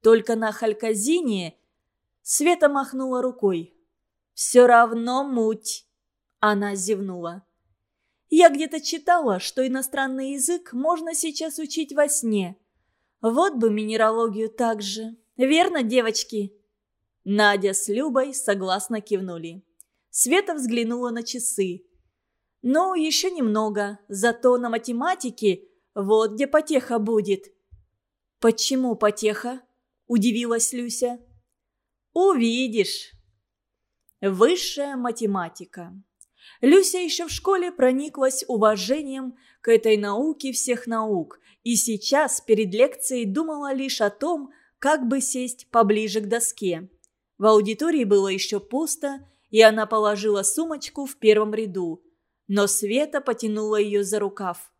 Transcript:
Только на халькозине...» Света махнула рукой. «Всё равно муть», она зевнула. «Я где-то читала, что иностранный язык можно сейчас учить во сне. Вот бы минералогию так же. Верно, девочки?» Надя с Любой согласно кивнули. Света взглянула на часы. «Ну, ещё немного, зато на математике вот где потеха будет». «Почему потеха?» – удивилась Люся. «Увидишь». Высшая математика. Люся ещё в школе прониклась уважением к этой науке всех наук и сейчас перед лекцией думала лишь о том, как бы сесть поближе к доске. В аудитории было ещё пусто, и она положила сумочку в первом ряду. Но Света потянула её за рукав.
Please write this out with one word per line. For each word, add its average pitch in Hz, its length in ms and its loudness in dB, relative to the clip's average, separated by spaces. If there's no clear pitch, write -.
Только 226 340 4
на 220 160 -2
халькозине...» 220 1040 -2
Света 339 480 2
махнула 262 520 -4
рукой. 202 540 -2
«Всё - 320 6
равно 233 580 4
муть», 226 680 -4
она 202 360 0
зевнула. 190 680 -6
«Я 330 200 8
где-то 302 300 -2
читала, 311 600 0
что - 280 -4
иностранный 269 680 -4
язык 349 400 -4
можно 320 400 -2
сейчас 311 440 -6
учить 311 360 -8
во 294 140 2
сне. 208 500 -2
Вот 277 340 2
бы 226 140 2
минералогию 220 800 0
так 226 320 -2
же. 220 360 -10
Верно, 311 480 2
девочки?» 220 680 -2
Надя 202 500 2
с - 140 -4
Любой 262 460 -2
согласно 202 680 -4
кивнули. 180 640 -8
Света 359 440 0
взглянула 240 560 -4
на 233 140 -8
часы. 190 640 -6
«Ну, 330 320 0
ещё 320 360 -2
немного, 214 760 -2
зато 233 500 2
на 240 120 -4
математике 233 1000 -2
вот 208 380 2
где 277 140 -2
потеха 294 520 0
будет». 208 460 0
«Почему 240 560 0
потеха?» – 214 640 -2
удивилась 240 680 0
Люся. 240 460 -6
«Увидишь». 240 1000 0
Высшая 277 760 0
математика. 196 960 -6
Люся 359 360 6
ещё 339 300 -4
в - 40 -10
школе 359 400 -2
прониклась 262 760 0
уважением 247 880 -2
к - 80 -4
этой 226 260 6
науке 254 560 -2
всех 240 360 -4
наук 220 520 -4
и 233 120 0
сейчас 262 640 0
перед 208 320 2
лекцией 247 520 0
думала 285 480 -4
лишь 269 280 -4
о 202 80 2
том, 294 420 -4
как 269 280 0
бы 269 140 0
сесть - 500 -8
поближе 214 480 2
к 208 80 -6
доске. 190 640 -4
В 196 80 -2
аудитории 220 580 4
было 196 240 4
ещё 190 320 -4
пусто, 277 680 -6
и 214 120 6
она 220 240 8
положила 208 580 0
сумочку 302 600 -4
в 262 120 -14
первом 214 360 4
ряду. 185 500 -6
Но 202 200 2
Света 269 540 -2
потянула 214 560 -2
её 202 260 0
за 202 160 -2
рукав. 190 600 -6